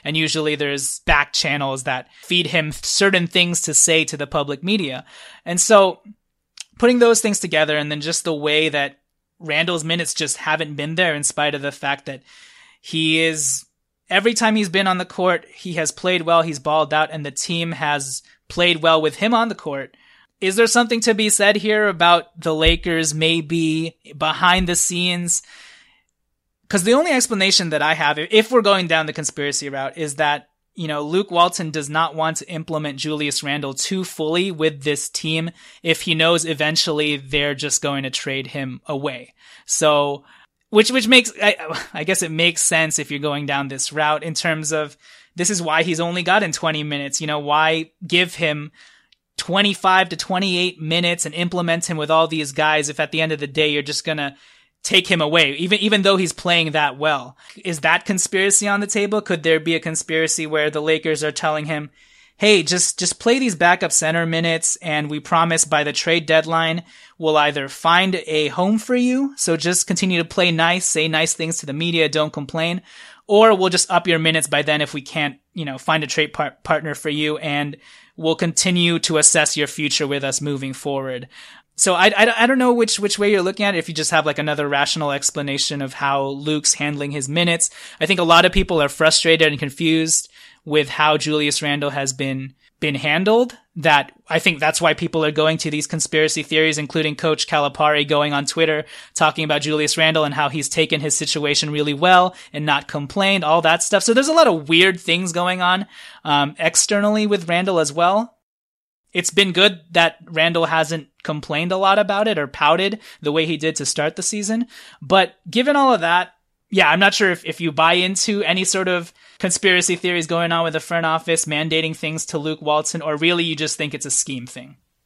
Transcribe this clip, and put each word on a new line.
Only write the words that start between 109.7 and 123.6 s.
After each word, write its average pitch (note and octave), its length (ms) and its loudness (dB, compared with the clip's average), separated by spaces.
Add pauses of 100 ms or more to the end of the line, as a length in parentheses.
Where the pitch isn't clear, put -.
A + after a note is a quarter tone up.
that E3+ 340 2
Randle E3 400 0
hasn't D#3+ 420 0 (160)
complained D#3 480 -4
a F#3+ 60 0
lot G3 200 4
about G#3 300 2
it G#3 100 0
or D3 80 -2
pouted F3 540 2 (220)
the D3 100 -2
way D#3 140 2
he D#3+ 120 -2
did D#3 200 -2
to C#3+ 80 -6
start D3+ 300 -2
the G3 60 -8
season. G#3+ 460 -4 (340)
But F3+ 340 2 (140)
given B3+ 260 2
all C4+ 180 4
of F#3 80 2
that, F3 320 0 (360)
yeah, F3+ 200 4
I'm E3 100 4
not G3 140 6
sure G3 180 2
if, F3 120 -4
if D#3+ 160 -8
you E3 120 -4
buy D#3+ 220 4
into F#3+ 500 0
any F3+ 200 0
sort F#3+ 260 -2
of F3 240 -2 (260)
conspiracy F3+ 560 0
theories F3 320 -2
going E3+ 240 0
on E3 140 0
with D#3+ 80 -4
the D#3 80 -2
front E3 240 -2
office D#3+ 400 0
mandating D#3+ 500 -2
things D#3 320 -8
to E3 100 -6
Luke D3+ 240 -6
Walton, D3+ 400 0
or D3+ 140 -4
really E3+ 300 2
you D#3+ 100 -4
just D3+ 220 -4